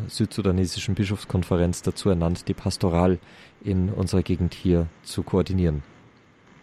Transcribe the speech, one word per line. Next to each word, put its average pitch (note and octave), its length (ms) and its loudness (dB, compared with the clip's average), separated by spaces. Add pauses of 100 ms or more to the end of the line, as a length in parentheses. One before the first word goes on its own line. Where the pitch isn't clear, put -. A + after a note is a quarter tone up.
südsudanesischen F#2+ 880 0
Bischofskonferenz F2+ 880 0
dazu - 260 -2
ernannt, F2 400 0
die G2 60 0
Pastoral F2+ 640 2 (460)
in F#2+ 260 0
unserer F#2+ 320 0
Gegend F2+ 320 0
hier E2+ 320 2 (160)
zu - 200 -6
koordinieren. F2 600 0 (800)